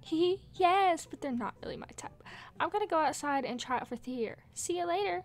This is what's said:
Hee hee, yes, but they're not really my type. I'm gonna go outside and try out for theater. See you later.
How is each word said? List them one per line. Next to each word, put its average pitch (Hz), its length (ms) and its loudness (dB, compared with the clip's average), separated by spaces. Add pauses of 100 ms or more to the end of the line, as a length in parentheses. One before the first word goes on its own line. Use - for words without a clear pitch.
Hee - 160 -6
hee, 359 240 4 (140)
yes, 370 540 6
but - 120 -12
they're 277 120 -4
not 240 300 -2
really - 140 -8
my - 100 -12 (100)
type. - 260 -14 (360)
I'm 339 120 0
gonna 415 160 0
go 339 120 0
outside 285 460 2
and 247 160 -4
try 254 160 -4
out - 120 -4
for 247 80 -8
theater. 233 420 -6 (160)
See - 240 -4
you 349 80 0
later. 359 380 0